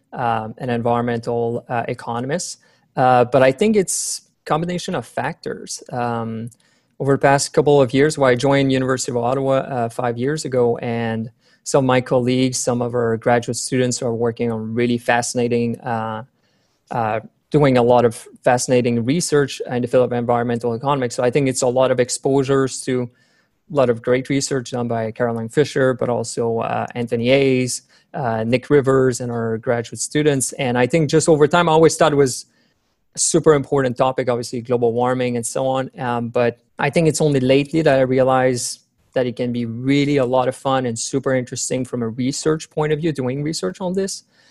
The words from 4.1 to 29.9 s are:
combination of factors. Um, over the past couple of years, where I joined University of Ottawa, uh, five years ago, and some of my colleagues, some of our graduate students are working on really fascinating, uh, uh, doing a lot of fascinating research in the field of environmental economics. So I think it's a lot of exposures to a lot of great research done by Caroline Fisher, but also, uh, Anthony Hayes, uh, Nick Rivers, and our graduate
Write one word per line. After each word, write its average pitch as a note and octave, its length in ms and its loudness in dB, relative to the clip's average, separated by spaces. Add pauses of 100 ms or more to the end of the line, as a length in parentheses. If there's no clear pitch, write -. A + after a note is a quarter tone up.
combination F3 520 -4
of B2 100 -6
factors. - 840 -10
Um, A#2 580 -6 (480)
over C#3 140 2
the C3+ 60 2
past C#3+ 340 4
couple C#3+ 280 4
of B2+ 140 2
years, D3 240 2
where C3+ 100 4
I B2 60 6
joined C3+ 380 2
University C3 400 -2
of B2 60 -2
Ottawa, C3+ 400 0
uh, B2 300 -4
five A#2+ 300 -4
years C#3+ 260 -4
ago, B2 340 0
and A#2 520 -4 (320)
some C#3+ 220 2
of - 20 0
my B2+ 140 4
colleagues, B2+ 580 0
some A#2+ 240 -2
of A#2+ 100 -4
our A#2 260 0
graduate A#2+ 380 0
students B2+ 460 -2
are A#2+ 100 -2
working A#2 380 -2
on A2 240 -6
really A#2+ 240 0
fascinating, A#2+ 840 0
uh, A2 420 -6 (680)
uh, A2 300 -2 (300)
doing C#3 280 4
a A#2+ 60 4
lot A#2+ 200 6
of A2+ 120 2 (260)
fascinating B2 600 2
research C#3+ 680 0
in B2 120 -2
the B2 40 -4
field B2+ 200 2
of A#2+ 60 -4
environmental A#2+ 600 -2
economics. C3 400 -2
So C3 80 -4
I B2 80 2
think C3+ 180 2
it's - 140 -2
a B2+ 60 2
lot B2+ 240 2
of B2 80 0
exposures C3+ 800 0
to B2+ 220 -4
a - 760 -16
lot B2+ 140 4
of A#2 120 -2
great B2+ 260 0
research C3+ 440 -4
done A#2+ 160 -4
by A2+ 240 -4
Caroline A2+ 380 -4
Fisher, C3+ 440 2
but B2 140 -4
also, A#2 500 -2
uh, A2+ 380 -4
Anthony A#2+ 320 -2
Hayes, C3 540 2 (300)
uh, A2+ 300 -4
Nick B2 280 -2
Rivers, C3 500 2
and B2 100 -8
our A2+ 280 -4
graduate A#2 420 -4